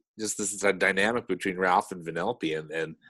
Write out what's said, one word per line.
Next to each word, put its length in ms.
just 180
this, 160
is 100
a 100
dynamic 540
between 300
Ralph 340
and 140
Vanellope, 520
and, 140
and 240